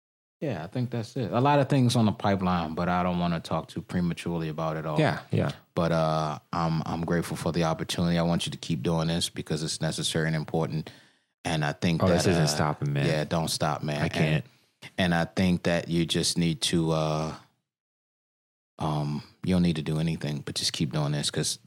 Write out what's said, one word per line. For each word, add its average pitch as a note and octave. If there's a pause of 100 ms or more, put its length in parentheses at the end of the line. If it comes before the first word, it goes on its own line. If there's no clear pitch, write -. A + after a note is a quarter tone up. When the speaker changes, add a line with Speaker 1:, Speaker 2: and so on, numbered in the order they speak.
(400)
Speaker 1:
yeah, A2
I E2
think B2
that's A#2
it. G2+
A A#2
lot C#3+
of C3
things B2+
on A#2
the G2+
pipeline, F2+
but F2
I F2+
don't F2
wanna F2
talk D#2+
too -
prematurely E2+
about D#2+
it D#2
all. D#2
Speaker 2:
Yeah, G2+ (100)
yeah. E2 (220)
Speaker 1:
But, E2
uh, D#2 (140)
I'm, E2
I'm E2+
grateful E2+
for E2+
the E2+
opportunity. E2+
I E2+
want E2+
you D#2
to -
keep C#2+
doing E2
this E2+
because -
it's -
necessary D#2+
and D#2+
important. D#2 (560)
And D#2+
I D2
think E2
Speaker 2:
Oh, F#2+
Speaker 1:
that, F2
Speaker 2:
this G2
isn't E2+
Speaker 1:
uh, -
Speaker 2:
stopping, D2+
man. C#2+
Speaker 1:
yeah, D#2
don't D#2+
stop, D2
man. D2
Speaker 2:
I -
Speaker 1:
And, F2
Speaker 2:
can't. D#2 (540)
Speaker 1:
and F2
I E2+
think F2+
that F2
you E2+
just E2
need E2+
to, E2
uh, D#2 (1400)
um, D2 (200)
you F#2
don't F2
need E2+
to D#2
do D#2
anything, D2+
but D2+
just -
keep G#2
doing D2
this D2
'cause, -